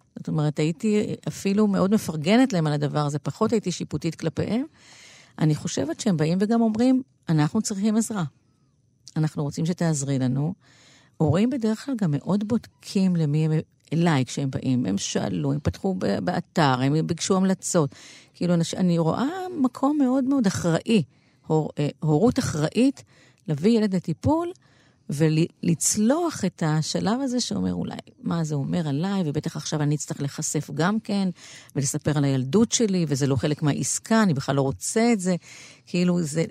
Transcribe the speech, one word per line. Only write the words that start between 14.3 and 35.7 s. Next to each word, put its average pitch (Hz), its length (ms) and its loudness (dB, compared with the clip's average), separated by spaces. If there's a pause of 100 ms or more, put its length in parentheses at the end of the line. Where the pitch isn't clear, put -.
באים. 127 340 0
הם 196 120 0
שאלו, 175 560 -2
הם 147 100 -2
פתחו - 340 -2
ב-, 196 220 0
באתר, 170 640 2
הם 156 260 2
ביקשו 170 280 -2
המלצות. 185 600 0 (380)
כאילו, 175 220 0
אנש-, 165 220 0
אני 175 200 2
רואה 170 320 0 (320)
מקום 277 360 0
מאוד 262 260 2
מאוד 262 240 2
אחראי, 175 560 2 (440)
הור-, 156 320 0
אה, 147 80 0 (120)
הורות 165 400 2
אחראית, 214 640 0 (440)
להביא 165 300 2
ילד 208 180 0
לטיפול, 311 560 -2 (600)
ולצלוח 175 1300 0
את - 200 -4
השלב 170 560 0
הזה 247 200 -2
שאומר, 92 320 -2
"אולי, - 240 -6 (260)
מה 170 200 -2
זה 151 120 -4
אומר 156 320 -2
עליי, 185 380 -2
ובטח 151 300 -4
עכשיו 151 260 -4
אני 147 140 0
אצטרך - 240 -6
להיחשף 151 540 -6
גם 180 260 0
כן, 196 300 -2 (460)
ולספר 147 420 -2
על 143 60 2
הילדות 135 480 2
שלי, 190 360 0
וזה 143 200 0
לא 135 80 2
חלק 151 260 -2
מהעסקה, - 640 0
אני 185 100 2
בכלל 139 220 -2
לא 139 60 2
רוצה 220 520 0
את 214 60 0
זה." 180 160 0 (500)